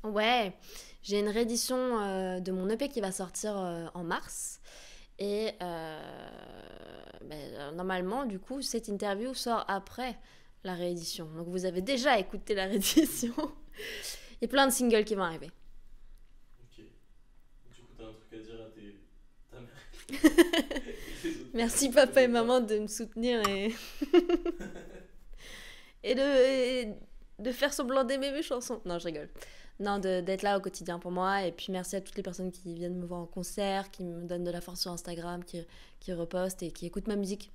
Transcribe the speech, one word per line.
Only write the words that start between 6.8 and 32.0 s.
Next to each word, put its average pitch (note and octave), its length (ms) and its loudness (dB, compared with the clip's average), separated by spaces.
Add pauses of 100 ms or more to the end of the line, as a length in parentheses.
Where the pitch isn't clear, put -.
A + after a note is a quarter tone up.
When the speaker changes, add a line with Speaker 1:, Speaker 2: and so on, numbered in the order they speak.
Speaker 1:
ben, D3 300 -10
euh, C#3 160 -8
normalement, F#3 560 0
du F#3+ 140 -4
coup, C4+ 220 -6
cette A3+ 260 -4
interview G#3 440 -2
sort A#3 360 0
après G#3 500 -4 (460)
la F#3 100 -4
réédition. F3 520 -4 (100)
Donc E3+ 100 -6
vous F3+ 200 -2
avez F#3 160 0
déjà B3+ 360 4
écouté G3+ 380 -2
la F#3+ 80 2
<laughs> - 20 -2
réédition. A#3 680 4 (460)
Il - 640 -10
y - 40 0
a - 20 -2
plein C#4 180 8
de B3+ 60 4
singles A3+ 320 6
qui G#3+ 100 0
vont F#3+ 80 0
arriver. D#3+ 300 -4 (1120)
Speaker 2:
Ok. - 200 -20 (880)
Du - 80 -20
coup, A#2+ 160 -20
t'as A2+ 100 -14
un A2 60 -14
truc - 200 -20
à A2+ 60 -12
dire A2+ 220 -12
à A2 140 -14
tes, G2+ 220 -16 (560)
ta - 80 -14
mère A#2+ 100 -14 (380)
Speaker 1:
<laughs> - 20 -6
Speaker 2:
et - 1160 4
les D#4+ 140 -4
autres - 120 -14
Speaker 1:
Merci A#3 360 2
Speaker 2:
personnes A#3+ 40 -4
Speaker 1:
papa C#4+ 80 12
et C4 60 10
Speaker 2:
que C4+ 60 -6
t'aimes B3+ 180 10
Speaker 1:
maman A#3+ 280 6
Speaker 2:
pas. A#3 60 0
Speaker 1:
de G#3+ 140 2
me G#3+ 80 -4
soutenir A3+ 600 0
et, G3 240 2 (300)
<laughs> - 100 -2 (1900)
et A3 140 2
de, B3+ 40 2
et C4 720 6 (460)
de A#3+ 140 -2
faire C#4+ 200 2
semblant C4+ 300 2
d'aimer C4+ 300 0
mes D4 100 -2
chansons. B3 420 -4
Non, F3 140 -2
je E3 60 -8
rigole. D3+ 240 -6 (520)
Non, G3+ 180 0
de, F#3 220 2
d'être F#3 220 0
là G3+ 140 4
au F#3+ 40 4
quotidien F3+ 400 -6
pour F3+ 100 -8
moi. F#3+ 340 2
Et E3+ 60 2
puis - 220 -6
merci F#3 240 -2
à F#3+ 40 0